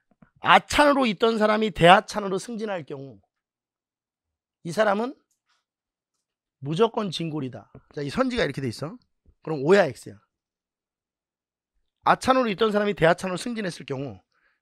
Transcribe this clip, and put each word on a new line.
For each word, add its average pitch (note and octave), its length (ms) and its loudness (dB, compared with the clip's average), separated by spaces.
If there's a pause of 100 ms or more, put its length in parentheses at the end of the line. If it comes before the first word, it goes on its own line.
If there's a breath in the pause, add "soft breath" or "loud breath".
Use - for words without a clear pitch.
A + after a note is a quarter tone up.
(420 soft breath)
아찬으로 C#4 640 4
있던 A3+ 300 0
사람이 G#3+ 340 0
대아찬으로 F#3+ 640 4
승진할 G3+ 480 -8
경우 C3+ 340 -16 (1400)
이 E3+ 80 -10
사람은 G#3+ 440 -2 (1400)
무조건 G3 520 -2
진골이다. D3 600 -8 (240)
자, D3+ 60 -8
이 C#3+ 80 -6
선지가 A#3+ 340 -2
이렇게 C#3+ 180 -6
돼 C3+ 60 -6
있어. D3+ 300 -10 (460)
그럼 D#3 220 -6
O야, F#3+ 200 4
X야? A2 320 -12 (1900)
아찬으로 B3 460 2
있던 G#3+ 220 0
사람이 G#3 220 0
대아찬으로 F3+ 440 0
승진했을 G#3 480 -10
경우 C3 360 -10 (400)